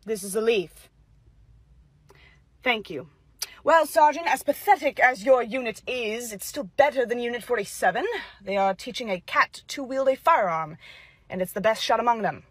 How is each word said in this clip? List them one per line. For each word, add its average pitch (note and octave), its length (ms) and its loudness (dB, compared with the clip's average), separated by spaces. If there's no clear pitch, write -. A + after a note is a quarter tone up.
This G#3 180 -6
is G3 120 -8
a A3 60 0
leaf. G#3+ 480 -2
Thank A3+ 280 -2
you. D#3 160 -10
Well, D#4+ 240 6
Sergeant, D#4 400 4
as C4+ 160 0
pathetic D4 560 2
as G3 240 2
your B3+ 180 6
unit A#3 460 -4
is, A#3 440 -6
it's G3+ 140 -12
still C4 320 -8
better C4+ 300 4
than A#3 100 -4
Unit A#3+ 240 -4
forty-seven. A3 640 -2
They G3 160 -8
are G3 200 0
teaching A#3 340 -10
a F#3 100 -4
cat - 500 -2
to C#4+ 140 -8
wield C4+ 240 -2
a C4+ 80 4
firearm, E3+ 640 0
and F#3 140 -6
it's F#3 120 -4
the G3+ 80 -6
best A3 220 2
shot A#3 160 2
among A#3+ 220 0
them. E3 300 -4